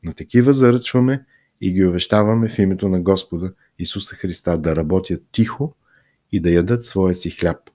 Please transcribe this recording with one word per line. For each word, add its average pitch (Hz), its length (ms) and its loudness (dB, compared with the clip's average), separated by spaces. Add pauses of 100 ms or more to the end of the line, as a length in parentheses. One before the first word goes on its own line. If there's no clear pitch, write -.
На 82 100 -10
такива 123 400 2
заръчваме 127 720 2 (360)
и 95 100 -2
ги 95 140 2
увещаваме 107 640 2
в - 100 -8
името 95 300 2
на 92 120 0
Господа 92 520 -2 (260)
Исуса - 360 -10
Христа 87 420 -4
да 80 180 -2
работят 85 560 -2
тихо 135 440 -2 (560)
и 104 80 0
да 85 120 0
ядат 92 340 2
своя 92 300 0
си 87 140 -8
хляб. - 460 -6